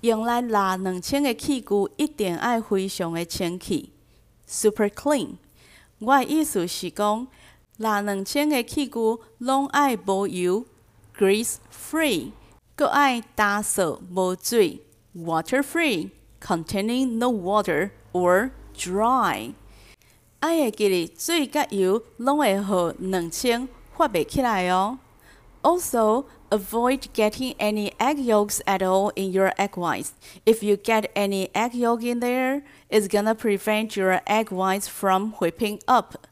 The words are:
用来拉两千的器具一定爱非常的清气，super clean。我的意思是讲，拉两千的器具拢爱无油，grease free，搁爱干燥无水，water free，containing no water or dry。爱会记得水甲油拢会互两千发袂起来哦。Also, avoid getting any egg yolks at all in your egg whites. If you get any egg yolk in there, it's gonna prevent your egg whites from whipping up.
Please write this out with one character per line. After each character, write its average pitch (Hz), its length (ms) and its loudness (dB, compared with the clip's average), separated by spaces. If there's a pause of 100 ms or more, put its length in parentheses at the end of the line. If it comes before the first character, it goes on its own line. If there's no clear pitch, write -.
用 226 240 2
来 240 180 0
拉 202 340 2
两 185 240 -4
千 277 220 0
的 269 100 2
器 254 300 -2
具 - 60 -18 (280)
一 294 100 0
定 190 300 -2
爱 233 240 0
非 196 260 0
常 185 280 -4
的 170 100 -4
清 175 340 -6
气， - 320 -4 (560)
super 214 380 0
clean。 220 520 -2 (640)
我 254 200 2
的 254 60 2
意 311 200 0
思 185 240 -2
是 175 220 -8
讲， 208 360 -2 (520)
拉 214 240 -2
两 202 200 -4
千 285 240 -2
的 277 160 2
器 262 240 -4
具 226 120 -8 (400)
拢 269 300 0
爱 277 280 2
无 196 300 0
油， 180 400 0 (500)
grease 208 380 2 (180)
free， 240 600 -2 (440)
搁 294 120 0
爱 262 340 2 (120)
干 208 280 0
燥 180 360 -2 (120)
无 185 280 0
水， 208 440 0 (340)
water 170 460 -2
free，containing 226 1500 -2
no 240 120 0
water 196 600 0 (240)
or 180 380 4 (260)
dry。 190 800 0 (840)
爱 320 240 2
会 226 60 0
记 208 200 0
得 175 280 0
水 320 280 0
甲 294 240 0
油 196 320 2 (160)
拢 269 180 0
会 202 240 2
互 190 380 0
两 180 320 -2
千 240 360 -2 (300)
发 330 100 2
袂 214 200 0
起 - 160 -4
来 202 260 0
哦。 196 300 0 (640)
Also, 254 640 2 (240)
avoid 233 540 0 (100)
getting 220 420 0
any 208 400 -2
egg 285 220 0
yolks 214 480 2
at 190 160 0
all 190 340 2
in 190 160 -4
your 190 240 4
egg 196 220 -2
whites. 151 320 -4 (340)
If 220 180 4
you 202 140 2
get 220 380 0
any 196 400 -2
egg 233 180 0
yolk 233 300 0
in 240 180 -2
there, 262 440 -2 (260)
it's 208 180 2
gonna 214 260 2
prevent 214 640 -2
your 185 300 2
egg 220 240 0
whites 190 360 -2
from 196 540 0
whipping 208 460 -2
up. 247 300 2 (160)